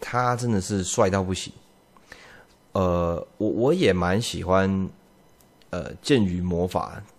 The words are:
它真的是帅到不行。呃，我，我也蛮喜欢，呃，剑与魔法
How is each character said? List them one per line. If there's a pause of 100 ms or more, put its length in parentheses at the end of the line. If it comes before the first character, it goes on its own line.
它
真
的
是
帅
到
不
行。 (1200)
呃， (140)
我，
我
也
蛮
喜
欢， (800)
呃，
剑
与
魔
法 (180)